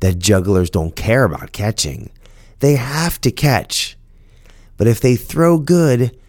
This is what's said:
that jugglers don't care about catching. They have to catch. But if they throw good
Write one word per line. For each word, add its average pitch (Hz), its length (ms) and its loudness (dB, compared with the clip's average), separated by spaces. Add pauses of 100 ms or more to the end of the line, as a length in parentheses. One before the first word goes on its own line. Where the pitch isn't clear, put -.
that 90 180 0
jugglers 92 500 2
don't 85 280 -4
care 123 260 2
about 80 300 -4
catching. 101 560 -6 (500)
They 143 160 4
have 147 460 -4
to 131 100 0
catch. - 640 -2 (800)
But 104 100 2
if 117 120 2
they 127 160 2
throw 165 420 0
good 139 720 0